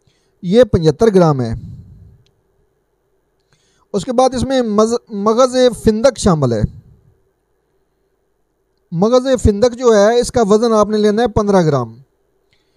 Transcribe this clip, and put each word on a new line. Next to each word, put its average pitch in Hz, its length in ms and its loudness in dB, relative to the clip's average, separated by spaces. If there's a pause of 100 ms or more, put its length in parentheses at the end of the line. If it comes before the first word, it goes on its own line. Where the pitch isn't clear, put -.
(440)
ये 208 220 4
पचहत्तर 190 460 0
ग्राम 160 300 2
है। 113 140 -6 (2500)
उसके 202 200 -6
बाद 254 220 2
इसमें 254 260 -2
मज-, 226 380 -2 (140)
मगज़ 240 640 0
फिंदक 226 440 0
शामिल 147 340 0
है। 107 100 -4 (2250)
मगज़ 247 460 0
फिंदक 226 380 0
जो 240 180 2
है 214 260 2
इसका 240 260 -2
वज़न 214 300 2
आपने 214 240 0
लेना 208 220 0
है 247 80 0
पन्द्रह 202 340 0
ग्राम। 127 320 -2 (800)